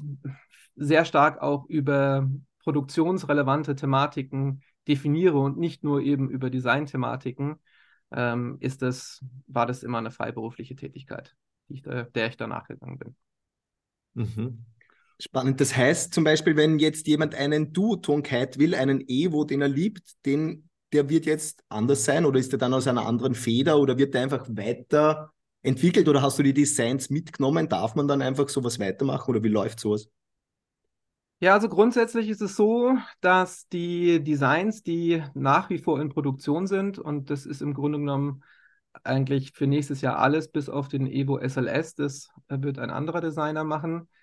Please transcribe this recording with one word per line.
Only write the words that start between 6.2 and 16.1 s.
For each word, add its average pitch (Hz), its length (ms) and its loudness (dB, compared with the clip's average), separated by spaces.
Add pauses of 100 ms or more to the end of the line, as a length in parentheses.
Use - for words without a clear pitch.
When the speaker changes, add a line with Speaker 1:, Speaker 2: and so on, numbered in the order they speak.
Speaker 1:
über 127 200 -4
Designthematiken, 131 1080 -4 (540)
ähm, 120 500 -4
ist 131 200 -6
das, 127 440 -6 (200)
war 120 200 -2
das 127 180 -6
immer 120 140 -4
eine 113 140 -6
freiberufliche 120 680 -10
Tätigkeit, - 580 -16 (320)
die 143 60 -16
ich 135 80 -14
da, 123 220 -8
der 117 260 -4
ich - 80 -14
danach 113 280 -8
gegangen - 320 -14
bin. - 180 -18 (960)
Speaker 2:
Mhm. 117 520 -8 (580)
Speaker 3:
Spannend. 131 380 0
Das 131 160 0
heißt 143 380 2